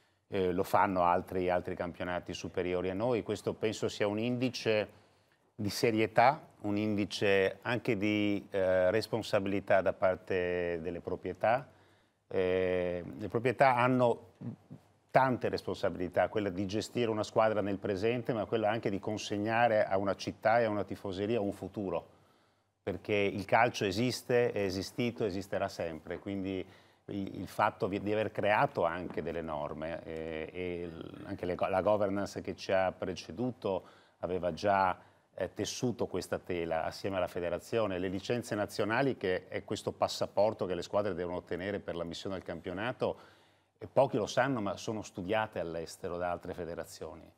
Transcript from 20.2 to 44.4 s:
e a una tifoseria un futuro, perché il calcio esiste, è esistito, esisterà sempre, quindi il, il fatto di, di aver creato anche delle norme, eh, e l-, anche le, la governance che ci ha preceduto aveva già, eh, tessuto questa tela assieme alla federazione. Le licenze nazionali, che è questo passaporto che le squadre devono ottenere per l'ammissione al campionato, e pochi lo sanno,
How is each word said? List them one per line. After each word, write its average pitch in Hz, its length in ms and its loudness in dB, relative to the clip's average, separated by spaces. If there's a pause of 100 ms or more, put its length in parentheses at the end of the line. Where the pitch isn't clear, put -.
e 117 60 4
a 107 40 0
una 104 140 -2
tifoseria 101 560 -4
un 101 140 -2
futuro, 92 560 -6 (760)
perché 98 300 -4
il 101 320 2
calcio 117 400 4
esiste, 120 680 2
è 104 80 -2
esistito, 101 640 -2
esisterà 98 460 -2
sempre, 85 500 -6
quindi 95 460 -4 (400)
il, 98 340 -6
il 90 80 -6
fatto 110 400 0
di, 92 140 -2
di 101 100 -2
aver 104 200 0
creato 107 520 2
anche 85 380 -2
delle 80 200 -4
norme, 78 600 -6
eh, 80 480 -8
e 87 360 -6
l-, - 400 -12
anche 92 180 -8
le, 90 100 0
la 92 260 0
governance 101 600 0
che 92 120 -6
ci - 200 -4
ha 92 180 4
preceduto 98 920 -4 (340)
aveva 87 320 -2
già, 95 480 2 (360)
eh, 90 180 -4
tessuto 101 540 -4
questa 87 320 -4
tela 82 460 -2
assieme 98 320 -4
alla 90 100 0
federazione. 90 720 -2
Le 92 80 -2
licenze 113 480 -2
nazionali, 110 600 0
che 92 300 -2
è 101 160 -8
questo - 280 -6
passaporto 104 760 0
che 90 100 -2
le 85 60 -4
squadre 101 320 0
devono 87 240 -4
ottenere 92 420 -4
per 85 160 -8
l'ammissione 85 400 -6
al 90 80 -8
campionato, 95 880 -4 (440)
e 107 100 -12
pochi 135 300 4
lo 104 80 2
sanno, 127 360 2